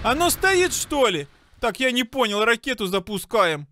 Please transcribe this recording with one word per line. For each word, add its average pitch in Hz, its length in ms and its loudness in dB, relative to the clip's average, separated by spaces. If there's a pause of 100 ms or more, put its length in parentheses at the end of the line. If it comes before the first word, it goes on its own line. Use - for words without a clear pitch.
Оно 302 260 2
стоит, 370 440 2
что 277 340 0
ли? 156 200 -2 (320)
Так, 226 200 -2
я 254 120 0
не 254 120 0
понял, 220 400 0
ракету 226 440 0
запускаем. 185 840 -2